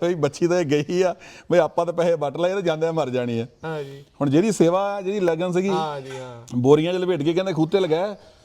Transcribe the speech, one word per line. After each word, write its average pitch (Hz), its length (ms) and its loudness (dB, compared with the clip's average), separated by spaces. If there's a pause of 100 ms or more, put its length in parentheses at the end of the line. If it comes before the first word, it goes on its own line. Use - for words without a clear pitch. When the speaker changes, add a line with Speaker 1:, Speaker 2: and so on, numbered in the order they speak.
Speaker 1:
ਬਈ 175 140 0
ਬੱਚੀ 147 320 -2
ਤਾਂ 175 140 2
ਇਹ 175 40 0
ਗਈ 147 380 0
ਆ, 175 120 0 (360)
ਵੀ 175 80 6
ਆਪਾਂ 165 280 2
ਤਾਂ 170 80 -6
ਪੈਸੇ 170 200 2
ਵੱਟ 147 220 -4
ਲਏ, 170 120 0
ਇਹ 190 60 0
ਤਾਂ 202 80 -2
ਜਾਂਦਿਆਂ 165 300 0
ਮਰ 151 180 -2
ਜਾਣੀ 120 300 -2
ਆ। 117 60 -6 (180)
Speaker 2:
ਹਾਂ 156 180 -6
ਜੀ। 139 220 -14 (160)
Speaker 1:
ਹੁਣ 143 100 2
ਜਿਹੜੀ 208 220 4
ਸੇਵਾ, 196 480 2
ਜਿਹੜੀ 196 200 -4
ਲਗਨ 175 320 0
ਸੀਗੀ, 185 160 0
Speaker 2:
ਹਾਂ 156 320 -2
ਜੀ, 131 160 -14
ਹਾਂ। 123 260 -14 (140)
Speaker 1:
ਬੋਰੀਆਂ 151 360 4
'ਚ 185 40 -2
ਲਪੇਟ 180 260 0
ਕੇ 160 100 0
ਕਹਿੰਦੇ 185 200 -2
ਖੂਤੇ 160 280 0
ਲਗਾਏ, 180 340 0 (300)